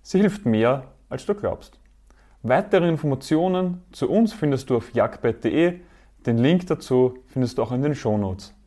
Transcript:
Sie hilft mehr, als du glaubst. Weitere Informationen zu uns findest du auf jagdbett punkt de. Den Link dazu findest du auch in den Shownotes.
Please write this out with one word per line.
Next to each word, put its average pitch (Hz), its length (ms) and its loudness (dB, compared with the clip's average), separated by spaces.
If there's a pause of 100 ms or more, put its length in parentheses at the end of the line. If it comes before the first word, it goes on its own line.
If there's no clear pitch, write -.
Sie - 180 0
hilft 196 260 2
mehr, 120 400 2 (240)
als 131 160 -10
du 202 100 0
glaubst. - 440 -8 (640)
Weitere 175 460 2
Informationen 170 920 -2 (100)
zu - 180 -4
uns 220 220 2
findest 139 380 -2
du 123 80 2
auf - 160 -6
jagdbett 113 480 -2
punkt 113 140 -2
de. 175 260 2 (440)
Den 117 120 2
Link 165 300 2
dazu 127 600 0
findest 127 300 -4
du 117 60 -2
auch 117 80 -4
in 127 100 -2
den 147 140 0
Shownotes. 104 580 -4 (140)